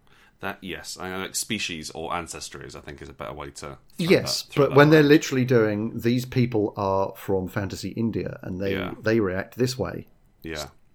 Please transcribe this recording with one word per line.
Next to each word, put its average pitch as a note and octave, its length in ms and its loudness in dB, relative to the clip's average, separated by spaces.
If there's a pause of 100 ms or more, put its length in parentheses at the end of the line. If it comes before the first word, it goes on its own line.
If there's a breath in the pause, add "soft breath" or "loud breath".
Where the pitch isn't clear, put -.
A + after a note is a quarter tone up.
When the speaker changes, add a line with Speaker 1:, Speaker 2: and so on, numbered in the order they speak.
(400 soft breath)
Speaker 1:
That, G2 220 -8
yes, D#2 380 -10
I F2+ 100 -8
know, F#2 100 -6
like, - 160 -8
species F2+ 540 -6
or E2 200 -8
ancestries, D#2 680 -10
I C#2 40 -14
think, C#2+ 200 -16
is D2 80 -14
a C#2 60 -18
better - 180 -12
way C#2+ 180 -12
to - 160 -14
throw C#2+ 100 -14 (200)
Speaker 2:
Yes, E3 460 0
Speaker 1:
that, - 100 -16
throw C#3+ 120 4
Speaker 2:
but B2 60 2
Speaker 1:
that B2+ 60 4
Speaker 2:
when D3 140 10
they're D#3 100 10
Speaker 1:
around. D3 80 6
Speaker 2:
literally C#3 360 6
doing, A2+ 560 2
these A#2+ 260 0
people A#2+ 500 0
are G2 400 0
from F#2 320 -2
fantasy F#2+ 420 -6
India, A2 520 -4
and F#2 180 -8
they, G2 140 -2
Speaker 1:
Yeah. - 260 -4
Speaker 2:
they A2+ 200 2
react F#2 360 -2
this B2+ 220 0
way. E2+ 280 -6 (360)
Speaker 1:
Yeah. D2+ 240 -8 (280)